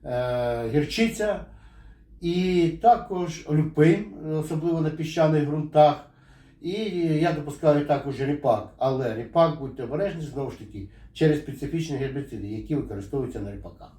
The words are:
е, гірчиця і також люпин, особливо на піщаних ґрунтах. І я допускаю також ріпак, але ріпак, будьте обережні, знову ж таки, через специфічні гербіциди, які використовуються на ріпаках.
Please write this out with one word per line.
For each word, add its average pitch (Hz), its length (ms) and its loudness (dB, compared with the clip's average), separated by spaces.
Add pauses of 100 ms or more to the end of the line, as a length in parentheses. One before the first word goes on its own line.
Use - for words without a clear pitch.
е, 123 640 -2
гірчиця 196 760 0 (760)
і 180 460 2 (140)
також 190 680 2
люпин, 151 540 4 (280)
особливо 160 480 -2
на 151 80 0
піщаних 156 580 2
ґрунтах. 151 640 4 (520)
І 170 100 -6 (480)
я 165 140 2
допускаю 147 520 2
також 135 360 -2
ріпак, 135 560 0
але 131 380 0
ріпак, 147 440 2
будьте 135 240 -10
обережні, 151 380 -4
знову 135 300 -8
ж - 80 -16
таки, 98 300 -14 (240)
через 151 260 4
специфічні 151 580 -6
гербіциди, 131 500 -6
які 107 280 -6
використовуються 113 640 -6
на 101 120 -8
ріпаках. 95 480 -16